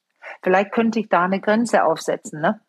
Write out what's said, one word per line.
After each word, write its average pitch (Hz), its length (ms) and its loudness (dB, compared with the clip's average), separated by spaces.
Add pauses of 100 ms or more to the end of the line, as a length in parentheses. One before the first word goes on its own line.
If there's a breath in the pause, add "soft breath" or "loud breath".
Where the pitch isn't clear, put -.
(420 loud breath)
Vielleicht 190 300 2
könnte 226 260 0
ich 214 100 -4
da 175 140 2
eine 190 160 0
Grenze 214 460 2
aufsetzen, 156 560 -4
ne? 202 180 0 (100)